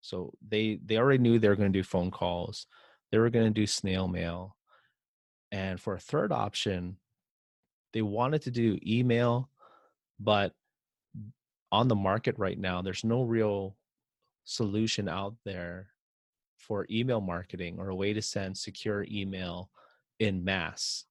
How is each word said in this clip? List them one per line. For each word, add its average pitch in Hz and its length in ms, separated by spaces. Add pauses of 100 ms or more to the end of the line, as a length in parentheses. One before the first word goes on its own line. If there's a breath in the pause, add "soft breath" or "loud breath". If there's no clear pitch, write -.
So - 320 (140)
they, 107 380
they 110 120
already 131 240
knew 117 180
they 107 80
were 101 80
gonna 101 140
do 95 140
phone 90 280
calls, 87 560 (440 soft breath)
they 110 80
were 117 100
gonna 113 220
do 107 160
snail 95 400
mail. 90 480 (960 soft breath)
And 95 280
for 101 140
a 87 60
third 180 320
option, 98 680 (960)
they 113 80
wanted 120 420
to 127 80
do 117 340
email, 120 640 (680 soft breath)
but 101 340 (1160)
on 113 160
the 113 80
market 98 420
right 92 200
now, 90 240
there's 92 220
no 117 200
real 104 540 (680)
solution 107 640
out 98 280 (100)
there 90 420 (720)
for 98 320
email 117 320
marketing 87 580
or 95 100
a 92 60
way 98 180
to 107 80
send 95 360
secure 101 520
email 92 600 (500 soft breath)
in 98 240
mass 92 680